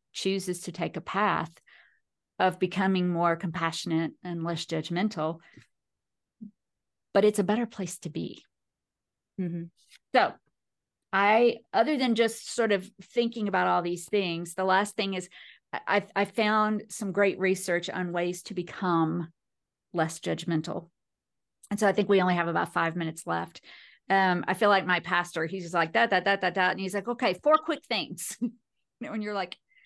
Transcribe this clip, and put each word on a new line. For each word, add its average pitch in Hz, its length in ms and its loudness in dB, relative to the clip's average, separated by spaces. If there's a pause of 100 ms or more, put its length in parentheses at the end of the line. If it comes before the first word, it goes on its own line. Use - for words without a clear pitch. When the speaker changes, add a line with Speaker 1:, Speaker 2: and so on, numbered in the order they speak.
(120)
Speaker 1:
chooses 190 500 -4
to 180 100 -10
take 160 240 -6
a 180 60 -8
path 165 500 -2 (840)
of 185 200 2
becoming 185 520 2
more 170 260 2
compassionate 165 760 -2 (100)
and 170 180 -6
less 165 220 -4
judgmental, 165 760 -2 (1700)
but 202 140 6
it's 208 120 4
a 202 60 4
better 220 220 0
place 196 320 -8
to - 100 -10
be. - 340 -8 (960)
Speaker 2:
Mm-hmm. 170 260 -6 (500)
Speaker 1:
So 202 180 4 (800)
I, 214 460 4 (160)
other 254 240 2
than 240 160 2
just 226 400 0
sort 226 180 2
of 185 180 0 (120)
thinking 233 440 -2
about 185 200 2
all 180 160 2
these 175 240 -6
things, 175 480 -2
the 185 100 -2
last 190 320 2
thing 196 160 -2
is 185 160 -6 (460)
I, - 120 -6
I, - 200 0 (100)
I 202 80 2
found 214 640 0
some 196 240 -8
great 196 260 2
research 185 520 -2
on 175 220 -6
ways 175 320 -4
to 190 100 -12
become 170 760 0 (600)
less 165 280 0
judgmental. 165 680 -4 (840)
And 208 80 -4
so 208 80 4
I 196 40 4
think 196 180 0
we 196 100 6
only 180 160 4
have 170 120 0
about 165 260 -2
five 165 220 0
minutes 165 300 -6
left. 170 360 -6 (480)
Um, 185 360 4
I 185 60 4
feel 202 160 4
like 190 180 6
my 175 140 2
pastor, 175 460 -2
he's 180 160 -6
just 170 120 -6
like, 165 200 0
"Da, 226 100 4
da, 190 160 2
da, 196 160 2
da, 185 140 0
da." 185 180 2
And 180 100 -2
he's 190 160 -4
like, 202 140 -4
"Okay, 233 340 0
four 302 140 6
quick 311 320 -2
things." - 540 -6
<laughs> 247 40 0 (540)
You - 80 -10
know, 165 60 -8
and 214 80 -4
you're 208 120 -6
like, 185 220 -4 (300)